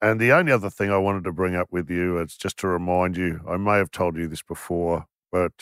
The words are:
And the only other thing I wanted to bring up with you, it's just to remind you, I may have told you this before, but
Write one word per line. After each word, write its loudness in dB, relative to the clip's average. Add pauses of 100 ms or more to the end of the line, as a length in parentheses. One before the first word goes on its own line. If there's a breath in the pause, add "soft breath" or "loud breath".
And 2
the 4
only 4
other 2
thing -2
I 4
wanted 0
to -4
bring 0
up -2
with -4
you, 0
it's -6
just -6
to -2
remind 0
you, -2
I -4
may 2
have 2
told -2
you -4
this -12
before, -4 (240)
but 0